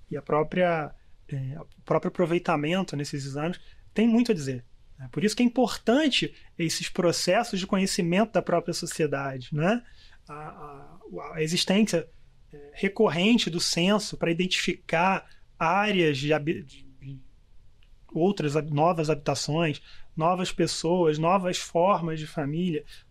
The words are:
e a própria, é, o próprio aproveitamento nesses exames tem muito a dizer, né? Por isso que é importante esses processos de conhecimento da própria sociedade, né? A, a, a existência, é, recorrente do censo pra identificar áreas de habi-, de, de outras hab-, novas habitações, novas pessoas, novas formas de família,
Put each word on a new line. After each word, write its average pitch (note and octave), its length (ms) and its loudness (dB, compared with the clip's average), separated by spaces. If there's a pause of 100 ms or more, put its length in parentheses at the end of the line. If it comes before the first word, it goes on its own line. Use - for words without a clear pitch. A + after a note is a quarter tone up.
(100)
e - 60 -6
a C#3 60 -8
própria, D#3 720 0 (340)
é, C3+ 320 -8
o - 240 -20
próprio D#3+ 240 2
aproveitamento E3+ 880 0
nesses C#3+ 280 -6
exames D3 340 -6 (360)
tem A3 120 4
muito A#3 240 4
a A3 40 4
dizer, C3 300 -6 (340)
né? C3 120 -14
Por D3+ 140 -2
isso G#3 100 2
que - 80 2
é A#3+ 40 6
importante A#3+ 840 2 (260)
esses E3 300 -4
processos F#3 680 0
de F#3 80 -4
conhecimento F#3+ 680 0
da F3 100 2
própria E3+ 320 0
sociedade, C#3 760 -4
né? F3+ 300 2 (460)
A, D3+ 60 -16
a, D3 640 -16 (360)
a D#3+ 80 0
existência, F3+ 680 2 (440)
é, - 220 -20
recorrente G3 760 2
do E3+ 120 -4
censo G3 560 0
pra E3 140 0
identificar F3+ 960 0 (320)
áreas F3 600 2
de D3 140 0
habi-, D3+ 300 -2
de, - 200 -20 (180)
de C3+ 200 -14 (920)
outras D#3 440 0
hab-, D#3 160 -4
novas D#3+ 380 2
habitações, D3 720 -2 (360)
novas F3+ 360 0
pessoas, E3 640 2
novas F3+ 400 2
formas E3+ 640 0
de D#3 80 -8
família, D#3 580 -2 (260)